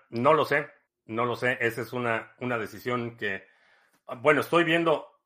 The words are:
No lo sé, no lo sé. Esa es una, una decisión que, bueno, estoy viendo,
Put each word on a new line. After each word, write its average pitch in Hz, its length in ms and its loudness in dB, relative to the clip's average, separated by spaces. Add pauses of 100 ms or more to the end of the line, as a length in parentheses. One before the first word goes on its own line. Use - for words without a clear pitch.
No 123 240 4
lo 151 140 4
sé, 143 240 0 (340)
no 117 220 -2
lo 117 100 -2
sé. 127 240 0
Esa 117 220 -2
es 110 100 -10
una, 120 480 -4
una 123 160 -2
decisión 117 640 -6
que, 98 280 -6 (760)
bueno, 147 180 4
estoy 170 240 2
viendo, 165 420 2 (200)